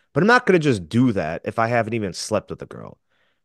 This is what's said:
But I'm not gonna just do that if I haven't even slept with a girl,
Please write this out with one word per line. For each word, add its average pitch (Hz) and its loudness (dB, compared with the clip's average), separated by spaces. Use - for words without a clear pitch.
But 147 0
I'm 202 4
not 240 4
gonna 185 4
just 117 0
do 120 2
that 82 -4
if 110 -6
I 113 0
haven't 113 0
even 104 -4
slept - -4
with - -12
a - -12
girl, 53 -18